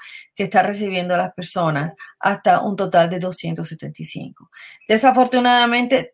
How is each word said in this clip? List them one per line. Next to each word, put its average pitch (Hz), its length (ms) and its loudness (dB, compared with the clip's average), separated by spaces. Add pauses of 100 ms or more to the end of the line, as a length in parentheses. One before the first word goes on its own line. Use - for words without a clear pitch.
(340)
que - 80 -6
está 196 200 2
recibiendo 196 520 -2
a - 20 0
las 185 160 -2
personas, 165 640 -2 (260)
hasta 196 400 2
un 202 160 -4
total 180 320 2
de 180 100 -4
doscientos 165 500 -4
setenta 160 340 -12
y - 20 -10
cinco. - 460 -8 (360)
Desafortunadamente, 247 1300 2